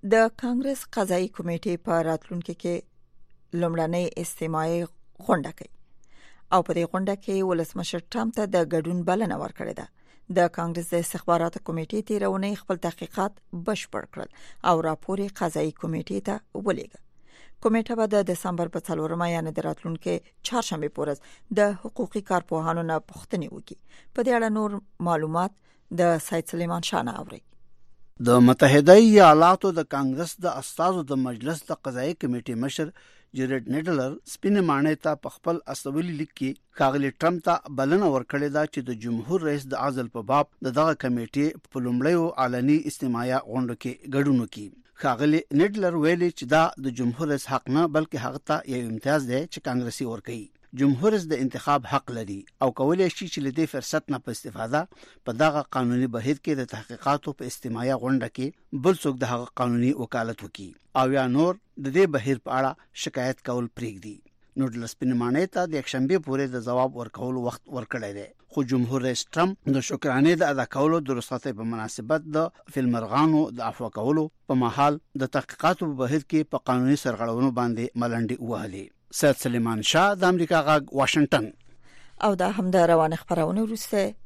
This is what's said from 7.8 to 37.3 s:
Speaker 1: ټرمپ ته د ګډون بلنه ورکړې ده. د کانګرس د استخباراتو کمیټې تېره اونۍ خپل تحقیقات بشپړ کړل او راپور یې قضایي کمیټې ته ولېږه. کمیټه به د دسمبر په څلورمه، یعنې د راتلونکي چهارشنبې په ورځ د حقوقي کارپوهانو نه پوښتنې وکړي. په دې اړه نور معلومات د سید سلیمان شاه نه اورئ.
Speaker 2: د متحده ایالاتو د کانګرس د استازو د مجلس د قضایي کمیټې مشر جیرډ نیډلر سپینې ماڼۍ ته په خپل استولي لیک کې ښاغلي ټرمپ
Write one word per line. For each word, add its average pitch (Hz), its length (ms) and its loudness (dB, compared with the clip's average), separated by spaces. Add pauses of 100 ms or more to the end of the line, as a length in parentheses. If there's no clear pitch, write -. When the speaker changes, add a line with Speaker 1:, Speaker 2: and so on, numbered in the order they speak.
Speaker 1:
ټرمپ 226 240 -2
ته 214 80 0 (100)
د 170 180 2
ګډون 170 260 -2 (120)
بلنه 185 320 -2
ورکړې - 380 -8
ده. - 60 -14 (500)
د 180 40 4 (160)
کانګرس 170 340 -6
د 170 140 0
استخباراتو 170 640 -2
کمیټې 165 420 -6
تېره 202 240 -2
اونۍ 196 280 -2
خپل 185 240 -4
تحقیقات 190 480 -4 (340)
بشپړ - 460 -6
کړل - 160 -12 (400)
او 180 60 6 (120)
راپور 185 360 -4
یې 196 180 -8
قضایي 156 400 -2
کمیټې 165 460 -6
ته 196 80 -4 (320)
ولېږه. - 340 -4 (640)
کمیټه 226 380 2
به 220 140 4
د - 20 6 (140)
دسمبر 175 440 -2
په 175 140 -4
څلورمه، 165 460 -2
یعنې 160 220 -2
د 160 120 -4
راتلونکي 165 460 -4 (320)
چهارشنبې 170 480 -4
په - 100 -8
ورځ 143 140 -4 (400)
د - 20 4 (240)
حقوقي 202 380 -6 (100)
کارپوهانو 165 580 -2
نه 156 60 0 (140)
پوښتنې - 420 -8
وکړي. - 260 -16 (360)
په 254 120 -4
دې 254 120 0
اړه 226 100 0 (100)
نور 214 120 -2 (380)
معلومات 165 440 0 (500)
د - 0 - (240)
سید 165 180 -4 (100)
سلیمان 170 360 -4
شاه - 180 -2
نه 233 40 -6 (100)
اورئ. - 200 -16 (880)
Speaker 2:
د 123 200 10
متحده 143 520 10
ایالاتو 185 680 10 (100)
د - 20 -2 (140)
کانګرس 139 380 -2 (120)
د - 20 0 (140)
استازو 175 500 0
د 135 160 0
مجلس 127 320 -4 (120)
د 156 140 -6
قضایي 135 360 -4
کمیټې 123 340 -4 (100)
مشر 147 240 -4 (500)
جیرډ 131 260 -2 (100)
نیډلر 147 360 0 (220)
سپینې 202 360 2
ماڼۍ 151 360 2
ته 156 200 -2
په - 100 -10
خپل 170 260 -4 (140)
استولي 160 420 -6
لیک 156 220 -8
کې 135 120 -2 (280)
ښاغلي 139 320 2 (100)
ټرمپ 170 260 0